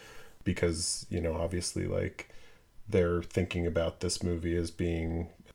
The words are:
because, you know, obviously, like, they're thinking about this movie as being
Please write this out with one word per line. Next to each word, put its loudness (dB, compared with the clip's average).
because, 0
you 0
know, 0
obviously, -2
like, -2
they're 6
thinking 0
about 0
this -2
movie 2
as 0
being 0